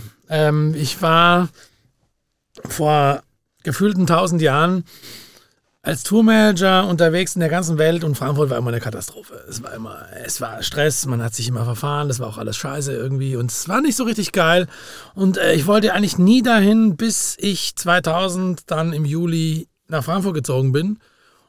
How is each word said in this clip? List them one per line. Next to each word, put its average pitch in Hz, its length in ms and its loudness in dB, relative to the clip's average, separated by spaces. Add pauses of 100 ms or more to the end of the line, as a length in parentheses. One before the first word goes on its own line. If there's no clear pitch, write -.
(280)
Ähm, 151 480 2
ich 143 260 -4
war 175 460 4 (1200)
vor 147 540 2 (400)
gefühlten 185 440 0
tausend 170 360 2
Jahren 160 420 2 (1000)
als - 200 -4
Tourmanager 208 840 4
unterwegs 175 480 2
in 180 60 -2
der 165 80 2
ganzen 165 280 -2
Welt 160 280 2
und 147 120 0
Frankfurt 139 340 0
war 120 80 -2
immer 120 100 -2
eine 117 100 -2
Katastrophe. - 560 -12 (140)
Es 120 160 -12
war - 100 -16
immer, 110 220 -14 (280)
es - 160 -8
war 113 220 -10
Stress, - 440 -2
man 120 140 -2
hat 113 140 -6
sich 117 140 -6
immer 117 160 -2
verfahren, 143 420 -4
das 127 140 -4
war 117 80 -8
auch 107 100 -14
alles 107 180 -8
scheiße 139 360 -8
irgendwie 135 420 -4
und 120 160 -4
es - 180 -8
war 208 120 0
nicht 294 160 0
so 254 80 -2
richtig 214 260 -4
geil. 175 380 2 (480)
Und, 190 220 2
äh, 165 160 2
ich 156 120 0
wollte 208 260 4
eigentlich 190 260 -2
nie 214 220 6
dahin, 220 560 4
bis - 440 -4
ich - 340 -4
zweitausend 180 960 -2
dann 165 220 -2
im 151 120 -2
Juli 160 600 -2 (220)
nach 156 160 -4
Frankfurt 185 300 -2
gezogen 135 360 -2
bin 175 280 -2 (500)